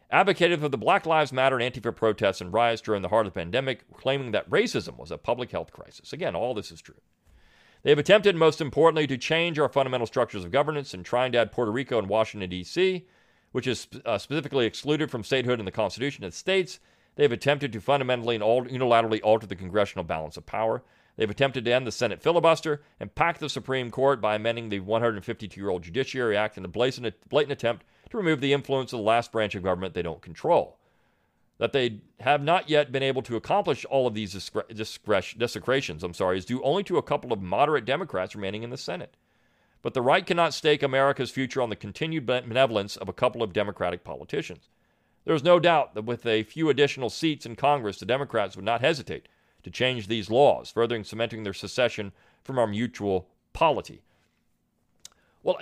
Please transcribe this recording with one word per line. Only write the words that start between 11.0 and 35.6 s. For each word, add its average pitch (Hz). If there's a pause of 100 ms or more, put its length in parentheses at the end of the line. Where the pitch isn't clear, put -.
trying 123
to 120
add 110
Puerto 104
Rico 127
and 98
Washington, 104
D 90
C, 180 (460)
which 127
is 123
sp-, 117
uh, 110
specifically 131
excluded 147
from 113
statehood 123
in 107
the 95
Constitution 110
of 87
the -
states. 185 (360)
They 147
have 135
attempted 139
to 110
fundamentally 123
and 104
al-, 120
unilaterally 117
alter 107
the 92
congressional 95
balance 80
of -
power. 113 (340)
They've 107
attempted 131
to 120
end 120
the 107
Senate 107
filibuster 160 (180)
and 101
pack 170
the 151
Supreme 127
Court 131
by 107
amending 113
the 101
one 110
hundred 110
fifty-two-year-old 98
Judiciary 113
Act 107
in 95
a -
blatant, 120 (160)
blatant 139
attempt 117 (240)
to 240
remove 160
the 139
influence 135
of 123
the 104
last 113
branch 107
of 95
government 92
they 87
don't 82
control. 113 (800)
That 113
they 120 (200)
have 139
not 160
yet 147
been 131
able 131
to 117
accomplish 170
all 131
of 110
these 104
discre-, 101
discre-, 104
desecrations, 113